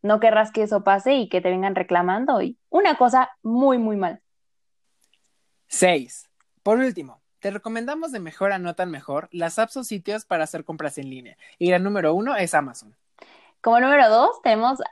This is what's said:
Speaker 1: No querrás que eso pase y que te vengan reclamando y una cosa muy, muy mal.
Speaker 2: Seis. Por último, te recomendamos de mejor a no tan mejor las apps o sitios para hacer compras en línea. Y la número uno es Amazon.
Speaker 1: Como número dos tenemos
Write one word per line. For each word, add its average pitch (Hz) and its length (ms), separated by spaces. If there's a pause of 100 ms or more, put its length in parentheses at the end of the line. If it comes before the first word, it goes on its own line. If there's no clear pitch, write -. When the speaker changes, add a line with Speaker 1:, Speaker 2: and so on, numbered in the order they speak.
Speaker 1:
No 214 160
querrás 214 320
que 220 120
eso 208 200
pase 196 320
y 247 140
que 185 120
te 180 100
vengan 190 240
reclamando 190 640
y - 180 (120)
una 339 260
cosa 247 340 (120)
muy, 247 360
muy 220 180
mal. 185 260 (1400)
Speaker 2:
Seis. 160 640 (320)
Por 220 160
último, 175 440 (180)
te - 100
recomendamos 285 600
de 220 80
mejor 190 320
a 190 60
no 175 160
tan 180 160
mejor 143 420
las 165 260
apps 226 180
o 254 80
sitios 208 400
para 165 200
hacer 156 200
compras 156 340
en 135 120
línea. 127 260 (220)
Y 175 120
la 180 80
número 185 360
uno 233 220
es 180 180
Amazon. 131 420 (640)
Speaker 1:
Como 233 200
número 269 280
dos 247 340
tenemos 240 360 (140)